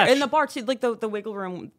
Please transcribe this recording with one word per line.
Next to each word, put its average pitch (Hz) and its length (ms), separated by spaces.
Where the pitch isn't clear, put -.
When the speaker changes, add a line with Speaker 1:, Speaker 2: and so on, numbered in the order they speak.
Speaker 1:
batch. 160 60
Speaker 2:
and 277 100
the 277 60
bar 294 200
too, 285 200
like, 247 160
the, 240 120
the 220 140
Wiggle 208 260
Room, 185 440